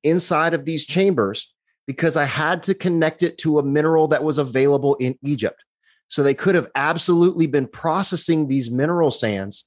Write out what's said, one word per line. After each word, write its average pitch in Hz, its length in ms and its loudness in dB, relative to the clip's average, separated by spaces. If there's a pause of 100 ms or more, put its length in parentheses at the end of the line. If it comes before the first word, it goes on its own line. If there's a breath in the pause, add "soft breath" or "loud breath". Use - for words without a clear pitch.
inside 165 500 0
of 151 120 -2
these 160 200 -4
chambers, 135 680 0 (320)
because 156 300 -2
I 147 80 2
had 156 400 -2
to 190 100 0
connect 165 480 -2
it 170 160 -2
to 151 200 0
a 143 40 4
mineral 151 460 2
that 147 160 2
was 151 140 -2
available 139 580 2
in 127 260 -4
Egypt. 135 400 -4 (460)
So - 140 -2
they 139 120 4
could 185 200 0
have 165 200 0
absolutely 170 720 2
been 135 220 0
processing 165 800 -2
these 131 220 -2
mineral 156 400 0
sands 101 560 -6